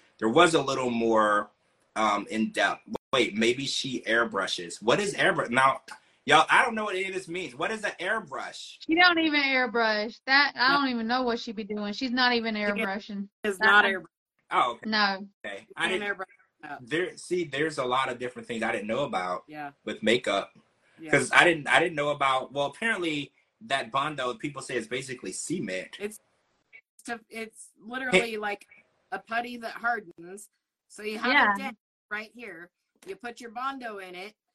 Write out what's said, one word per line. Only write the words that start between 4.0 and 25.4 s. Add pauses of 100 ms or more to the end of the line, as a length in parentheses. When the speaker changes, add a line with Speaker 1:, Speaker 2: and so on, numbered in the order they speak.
Speaker 1:
airbrushes.
What
is
airbrush?
Now, (440)
y'all,
I
don't
know
what
any
of
this
means.
What
is
an
airbrush?
Speaker 2:
She
don't
even
airbrush.
That,
I
Speaker 3:
No.
Speaker 2:
don't
even
know
what
she
be
doing.
She's
not
even
Speaker 3:
She
Speaker 2:
airbrushing. (140)
Speaker 3:
is
Speaker 2:
That
Speaker 3:
not
Speaker 2:
one
Speaker 3:
airbrush. (460)
Speaker 1:
Oh,
okay.
Speaker 2:
No. (180)
Speaker 1:
Okay.
Speaker 3:
She
Speaker 1:
I
Speaker 3:
can't
Speaker 1:
didn't
Speaker 3:
airbrush (380)
that.
Speaker 1:
there,
see,
there's
a
lot
of
different
things
I
didn't
know
about
Speaker 3:
Yeah. (140)
Speaker 1:
with
makeup. (420)
Speaker 3:
Yeah.
Speaker 1:
'Cause
I
didn't,
I
didn't
know
about,
well,
apparently (300)
that
Bondo,
people
say,
is
basically
cement.